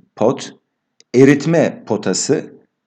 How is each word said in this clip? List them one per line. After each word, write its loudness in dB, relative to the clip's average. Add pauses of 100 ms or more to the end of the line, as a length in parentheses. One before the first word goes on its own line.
(160)
Pot, -2 (600)
eritme 2
potası, -4 (320)